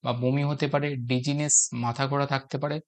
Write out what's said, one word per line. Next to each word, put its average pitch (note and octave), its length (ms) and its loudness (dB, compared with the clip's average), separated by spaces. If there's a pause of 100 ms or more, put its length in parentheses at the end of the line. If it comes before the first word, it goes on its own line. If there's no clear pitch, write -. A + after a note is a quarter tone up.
বা B2 80 0 (100)
বমি C3+ 280 2
হতে D3 240 -2
পারে, D3 140 2 (220)
ডিজিনেস, C#3 460 0 (280)
মাথা A#2+ 280 0
ঘোরা C#3 220 2
থাকতে C3+ 240 -4
পারে D3 200 -2 (100)